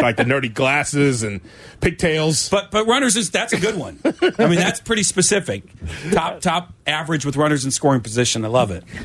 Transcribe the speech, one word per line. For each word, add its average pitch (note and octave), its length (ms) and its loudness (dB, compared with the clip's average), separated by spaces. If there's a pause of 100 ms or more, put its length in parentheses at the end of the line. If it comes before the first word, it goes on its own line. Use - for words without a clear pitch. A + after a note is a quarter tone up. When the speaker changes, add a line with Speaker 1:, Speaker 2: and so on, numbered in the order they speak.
Speaker 1:
like, A#2 140 2
the C3 80 2
nerdy B2+ 280 0
glasses C3+ 680 0
and G2+ 180 -6 (400)
pigtails. D#3 720 0
Speaker 2:
But, G3 200 0
but G#3+ 160 0
runners B3 300 2
is, G#3+ 140 -2
that's A3 240 -2
a - 60 0
good G#3+ 160 0
one. G#2+ 280 -8
I C4 420 2
mean, E3+ 120 4
that's G3 220 0
pretty A3 240 -2
specific. F3 600 0 (480)
Top, E3+ 300 0
top F3 320 -2 (120)
average D3+ 380 -2
with C3+ 120 -4
runners D3 280 2
in C3+ 60 -2
scoring C3+ 320 2
position. A2+ 420 -2
I G#2+ 40 -4
love A#2+ 220 2
it. E2+ 140 -8 (200)